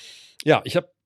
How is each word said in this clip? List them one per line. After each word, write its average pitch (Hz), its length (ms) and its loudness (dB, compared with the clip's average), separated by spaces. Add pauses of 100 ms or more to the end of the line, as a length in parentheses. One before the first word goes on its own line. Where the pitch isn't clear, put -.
(440)
ja, 139 200 2
ich 127 140 -6
hab - 140 -4 (140)